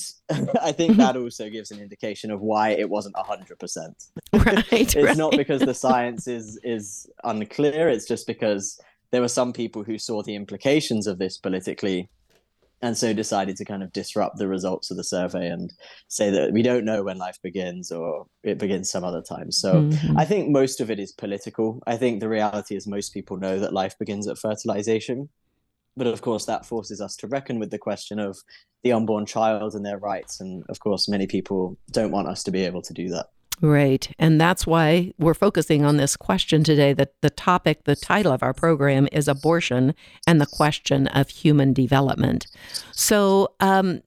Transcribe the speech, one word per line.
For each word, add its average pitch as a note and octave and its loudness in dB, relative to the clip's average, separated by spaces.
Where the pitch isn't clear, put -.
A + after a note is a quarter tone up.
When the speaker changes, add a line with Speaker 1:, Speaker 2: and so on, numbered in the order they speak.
Speaker 1:
<laughs> C#3+ -2
I D#3+ -2
think E3+ 4
that C3 6
also A#2+ -8
gives A2 -12
an G#2 -16
indication G#2 -10
of G2 -6
why G#2+ 2
it G2+ 0
wasn't G2+ -4
a F#2+ -6
hundred F#2+ -10
percent. E2 -12
Speaker 2:
<laughs> - -
Right, G#3+ 4
Speaker 1:
It's A#3 4
Speaker 2:
right. C#3+ 6
Speaker 1:
not D#3 2
because C#3 0
the C3 0
science B2 0
is, A2+ -10
is A2+ -8
unclear. C#3+ -2
It's A#2 -2
just A2+ -6
because G#2 -4
there B2 2
were A#2+ 0
some B2 0
people A2+ -6
who A2 -6
saw G#2+ -6
the G#2+ -8
implications G#2+ -2
of F#2+ -4
this F#2 -4
politically F#2 -4
and A#2+ -4
so A2+ -2
decided G2+ -2
to G#2 -10
kind G2 -10
of F#2+ -12
disrupt - -4
the G2+ -2
results F#2 -4
of F2+ -8
the F2+ -8
survey F2+ -4
and F2 -8
say G#2 0
that F#2+ 2
we A2 2
don't B2 2
know A2 -2
when F#2 -6
life F#2 -10
begins F2+ -8
or E2 -8
it G#2 -4
begins F#2+ -4
some F#2 -6
other F2 -6
time. - -12
So - 4
Speaker 2:
Mm-hmm. D3+ 2
Speaker 1:
I D#3 4
think F3 0
most C3+ 2
of A2+ -4
it G#2 -4
is G2 -10
political. A2 -6
I A#2 -2
think A#2 0
the A2 -4
reality G#2+ -2
is F#2+ -10
most G2+ -8
people F#2+ -10
know F#2+ -2
that G2+ -2
life F#2+ -4
begins G#2 -6
at D#2+ -8
fertilization. A2 -4
But C3 -4
of A2 -2
course, A2 -4
that A2 -6
forces G#2+ -8
us F#2+ -10
to - -14
reckon C3 -6
with G#2 -6
the G#2+ -8
question G#2 -8
of G2 -6
the B2 2
unborn A2 0
child A2 0
and G#2 -8
their G2+ -6
rights. G2 -8
And F#3 -10
of - -10
course, G2+ -2
many G2 0
people F#2+ -4
don't A2 0
want G2 -2
us - -8
to G2+ -4
be F#2 0
able F2 -6
to - -14
do F2 -8
that. F2 -6
Speaker 2:
Right. C#3+ 4
And D#3+ 6
that's F3 2
why E3 2
we're E3 4
focusing D#3+ 2
on D3 4
this C#3 2
question - 2
today. C#3+ 6
That C#3 0
the D3 4
topic, - 0
the C#3+ 4
title F#3 2
of B2+ 0
our B2+ 2
program C#3 4
is D3 0
Abortion C#3 2
and E3 8
the C#3+ 6
Question C#3+ 0
of C3+ 2
Human C#3 4
Development. C3+ 2
So, G3 4
um, F#3+ 4